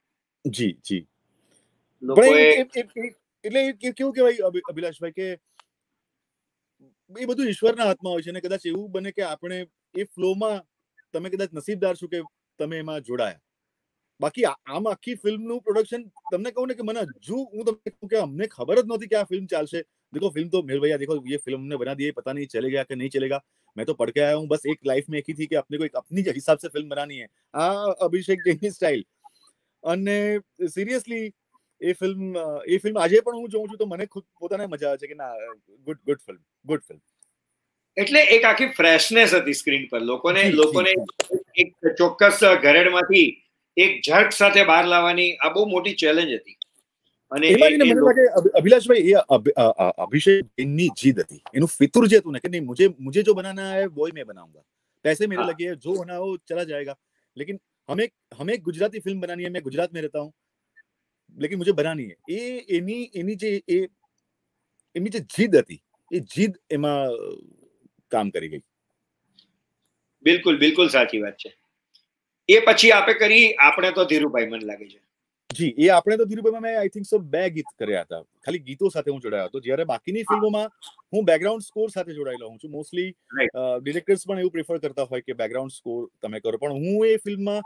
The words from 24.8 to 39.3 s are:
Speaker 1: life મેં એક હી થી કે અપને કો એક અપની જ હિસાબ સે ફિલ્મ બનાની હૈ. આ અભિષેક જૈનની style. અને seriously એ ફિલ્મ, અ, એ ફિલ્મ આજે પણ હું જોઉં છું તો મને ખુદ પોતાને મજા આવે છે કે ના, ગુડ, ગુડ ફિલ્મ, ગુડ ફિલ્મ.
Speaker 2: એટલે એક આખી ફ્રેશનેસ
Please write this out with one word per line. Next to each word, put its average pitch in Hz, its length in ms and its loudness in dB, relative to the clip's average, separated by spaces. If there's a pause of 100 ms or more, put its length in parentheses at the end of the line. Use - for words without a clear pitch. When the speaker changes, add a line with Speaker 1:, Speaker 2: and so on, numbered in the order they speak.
Speaker 1:
life 135 240 0
મેં 151 100 -6
એક 143 100 -10
હી 151 40 -8
થી 151 140 -8
કે 156 80 -4
અપને 147 220 -4
કો 156 80 -4
એક 147 80 -10
અપની 156 280 -6
જ 185 60 -2
હિસાબ 147 300 0
સે 170 100 -14
ફિલ્મ 151 200 -10
બનાની 143 340 -10
હૈ. 110 60 -16 (260)
આ 170 200 -2 (180)
અભિષેક 180 540 -2
જૈનની 175 240 0
style. 151 360 -2 (800)
અને 202 560 -2 (220)
seriously 220 680 -6 (500)
એ 175 120 -2
ફિલ્મ, 190 460 -6
અ, 151 240 -8
એ 185 140 0
ફિલ્મ 214 200 -4
આજે 185 220 6
પણ 240 160 -4
હું 233 140 -12
જોઉં 214 180 -6
છું 208 100 -14
તો 214 80 -2
મને 190 200 -8
ખુદ 202 180 -16 (160)
પોતાને 190 260 -6
મજા 147 240 -6
આવે 139 80 -4
છે 143 100 -14
કે 147 60 -16
ના, 135 200 -14 (520)
ગુડ, 151 200 -10
ગુડ 139 120 -2
ફિલ્મ, 92 220 -20 (260)
ગુડ 151 140 -4
ફિલ્મ. - 220 -20 (960)
Speaker 2:
એટલે 285 240 4
એક 233 240 6
આખી 220 200 4
ફ્રેશનેસ 170 680 4